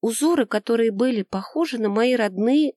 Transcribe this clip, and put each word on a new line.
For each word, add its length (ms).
Узоры, 440
которые 460
были 320
похожи 540
на 120
мои 260
родные 600